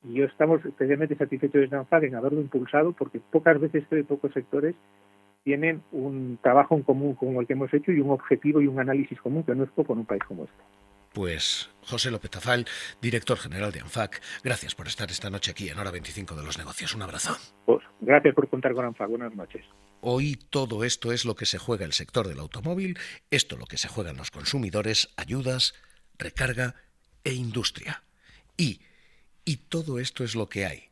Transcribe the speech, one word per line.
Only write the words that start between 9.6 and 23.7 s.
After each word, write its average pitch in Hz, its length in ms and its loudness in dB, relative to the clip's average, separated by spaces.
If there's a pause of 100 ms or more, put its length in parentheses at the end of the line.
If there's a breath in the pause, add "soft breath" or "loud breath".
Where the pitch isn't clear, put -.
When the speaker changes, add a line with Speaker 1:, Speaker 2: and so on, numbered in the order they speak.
Speaker 1:
es 131 60 -6
poco 143 240 0
en 113 60 -2
un 110 60 -6
país 101 200 -2
como 85 180 -10
este. - 120 -18 (580)
Speaker 2:
Pues 87 560 -4 (100)
José 123 300 -4
López 110 200 -6
Tafall, 123 360 0 (340 loud breath)
director 120 380 0
general 95 340 -6
de 76 80 -10
anfac, 98 420 -6 (220 loud breath)
gracias - 300 -4
por - 120 -12
estar - 240 -6
esta - 200 -6
noche 95 200 -4
aquí 90 180 -8
en 76 100 -10
Hora 98 120 -6
veinticinco 87 460 -10
de 73 80 -8
los 76 120 -8
Negocios. 78 380 -8
Un 110 80 -8
abrazo. - 340 -4 (280)
Speaker 1:
Pues, - 160 6 (200)
gracias 143 340 6
por - 140 2
contar 131 260 -2
con 123 100 -2
anfac. 113 240 -6
Buenas 117 260 -6
noches. 90 300 -14 (380)
Speaker 2:
Hoy 131 360 0 (120)
todo 113 340 -2
esto 120 260 -2
es 120 140 0
lo 113 100 -2
que - 120 -6
se - 120 -2
juega 98 260 -2
el 76 80 -6
sector 101 360 -2
del 69 100 -8
automóvil, 175 580 -4 (340 loud breath)
esto - 260 0
lo - 100 -14
que - 100 -10